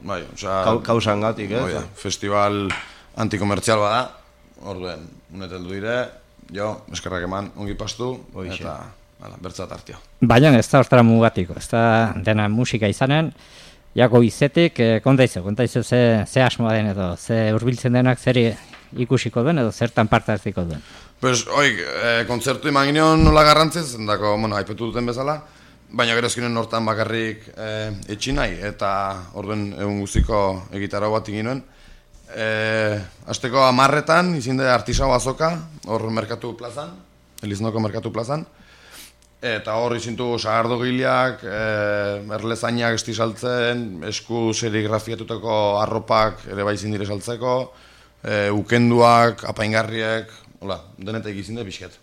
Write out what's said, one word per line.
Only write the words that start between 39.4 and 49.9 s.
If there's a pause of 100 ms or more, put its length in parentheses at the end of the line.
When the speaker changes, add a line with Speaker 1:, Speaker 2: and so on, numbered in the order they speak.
Speaker 1:
eta
hor
izintu
sagardogileak,
eh, (100)
erlezainak
esti
saltzen,
esku
serigrafiatutako
arropak
ere
bai
izin
dire
saltzeko, (520)
eh,
ukenduak,
apaingarriek, (300)